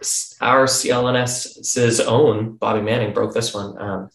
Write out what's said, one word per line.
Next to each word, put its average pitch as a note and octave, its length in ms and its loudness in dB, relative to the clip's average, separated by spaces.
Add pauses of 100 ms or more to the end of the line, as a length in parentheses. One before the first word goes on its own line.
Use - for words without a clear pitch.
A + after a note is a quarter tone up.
s-, - 400 -6
our C3 260 4
C - 240 0
L B2 180 2
N B2 60 0
S's A#2+ 840 0
own A2+ 560 2
Bobby A2 260 -2
Manning A#2+ 320 0
broke A2+ 200 0
this A2+ 200 -2
one, G2+ 260 -8
um, F#2+ 340 -8